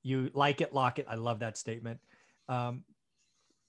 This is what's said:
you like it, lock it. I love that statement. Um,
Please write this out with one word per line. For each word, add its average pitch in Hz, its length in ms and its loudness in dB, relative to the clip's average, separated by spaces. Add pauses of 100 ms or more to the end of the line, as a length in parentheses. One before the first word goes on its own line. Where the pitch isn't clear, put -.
you 131 320 0
like 143 260 4
it, 151 140 0
lock 127 240 4
it. 139 100 -2
I 113 60 -6
love 113 240 -2
that 113 180 -4
statement. 117 440 -8 (500)
Um, 123 340 -2 (840)